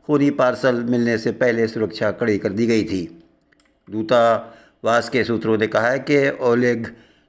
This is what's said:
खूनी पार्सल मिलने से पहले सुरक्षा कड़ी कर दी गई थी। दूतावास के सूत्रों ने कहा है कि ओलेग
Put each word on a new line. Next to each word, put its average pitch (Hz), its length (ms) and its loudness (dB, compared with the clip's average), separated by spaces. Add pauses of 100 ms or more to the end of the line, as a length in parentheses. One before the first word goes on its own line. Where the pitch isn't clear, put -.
खूनी 143 240 2
पार्सल 127 440 0
मिलने 120 440 0
से 113 140 -4
पहले 113 360 0
सुरक्षा 110 420 -2
कड़ी 104 280 0
कर 110 100 -2
दी 110 180 -2
गई 113 180 2
थी। 90 380 -8 (680)
दूतावास 113 1200 0
के 117 160 0
सूत्रों 110 340 0
ने 107 80 2
कहा 110 240 0
है 139 80 -2
कि 139 420 0
ओलेग 120 460 0 (420)